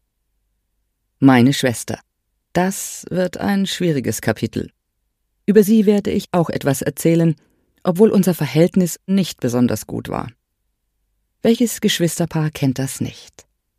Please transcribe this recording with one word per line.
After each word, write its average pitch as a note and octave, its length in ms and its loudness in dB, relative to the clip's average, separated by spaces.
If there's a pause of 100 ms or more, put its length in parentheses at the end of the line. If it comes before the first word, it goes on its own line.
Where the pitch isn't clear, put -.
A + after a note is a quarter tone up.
(1200)
Meine C3 340 6
Schwester. - 480 -4 (520)
Das - 560 -4
wird F3+ 300 -4
ein G3 280 -2
schwieriges C#3 540 -2
Kapitel. - 500 -4 (760)
Über G#3 160 6
sie G#3 240 4
werde G3+ 240 0
ich - 220 -4
auch E3+ 180 0
etwas - 320 -2
erzählen, E3 520 2 (480)
obwohl F#3 280 4
unser F#3+ 240 2
Verhältnis E3 720 0
nicht F#3+ 340 -2
besonders A#2+ 460 0
gut A#2 220 -10
war. - 200 -6 (1120)
Welches A3+ 380 0
Geschwisterpaar E3 680 -2
kennt C3+ 280 -2
das - 220 -8
nicht? - 460 -12 (320)